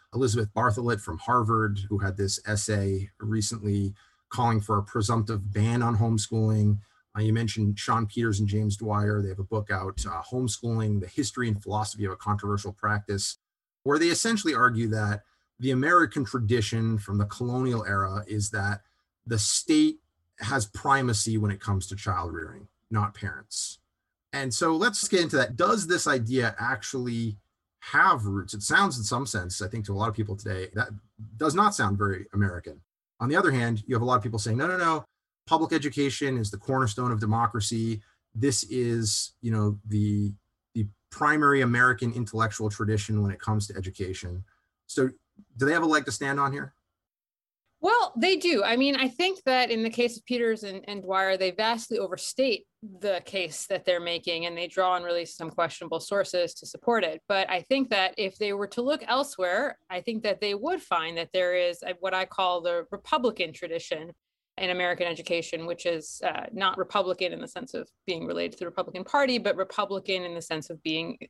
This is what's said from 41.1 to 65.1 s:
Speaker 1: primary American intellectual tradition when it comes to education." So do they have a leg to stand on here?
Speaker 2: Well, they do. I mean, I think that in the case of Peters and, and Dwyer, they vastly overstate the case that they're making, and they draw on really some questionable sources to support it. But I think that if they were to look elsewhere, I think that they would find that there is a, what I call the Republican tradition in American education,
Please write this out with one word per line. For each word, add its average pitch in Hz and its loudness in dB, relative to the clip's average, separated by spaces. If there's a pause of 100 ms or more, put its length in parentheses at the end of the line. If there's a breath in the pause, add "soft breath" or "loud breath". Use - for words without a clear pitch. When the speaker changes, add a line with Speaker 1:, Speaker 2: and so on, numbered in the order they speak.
Speaker 1:
primary 147 4
American 120 4
intellectual 110 -2
tradition 107 0
when 101 2
it 98 -6
comes 107 0
to 101 -10
education." 92 -6 (440)
So 131 2 (480)
do 131 2
they 156 4
have 165 2
a 165 4
leg 151 4
to 135 -2
stand 143 -2
on 139 2
here? 139 -8 (1080)
Speaker 2:
Well, 427 4
they 349 4
do. 320 4
I 220 2
mean, 277 4
I 262 2
think 370 -2
that 254 4
in 226 0
the 226 0
case 233 0
of - -20
Peters 226 0
and, 190 -10
and 202 -8
Dwyer, 190 2
they 185 0
vastly 220 -2
overstate 196 -2 (160)
the 190 -4
case 175 -6
that 180 -4
they're 180 4
making, 170 -4
and 170 -6
they 175 -6
draw 185 2
on 175 0
really 175 -2
some 160 -10
questionable 165 -2
sources 180 -2
to - -18
support 226 0
it. 160 -4
But 190 2
I 180 -2
think 269 0
that 185 2
if 190 -2
they 208 -2
were 202 -4
to 233 -4
look 285 0
elsewhere, 247 0 (100)
I 180 -6
think 220 -4
that 202 -2
they 202 0
would 302 -4
find 165 -2
that 165 -6
there 180 2
is 175 0
a, 180 -6
what 185 -4
I 185 0
call 180 0
the 170 -2
Republican 214 -2
tradition 165 -8 (460)
in 190 -4
American 180 0
education, 165 -4